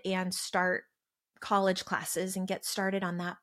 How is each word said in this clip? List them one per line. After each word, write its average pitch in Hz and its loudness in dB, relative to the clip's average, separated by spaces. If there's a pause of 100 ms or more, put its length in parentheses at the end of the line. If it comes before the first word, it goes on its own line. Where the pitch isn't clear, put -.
and 185 0
start 185 0 (560)
college 196 4
classes 185 -2
and 185 -2
get 190 -4
started 196 0
on 175 -2
that, 175 -4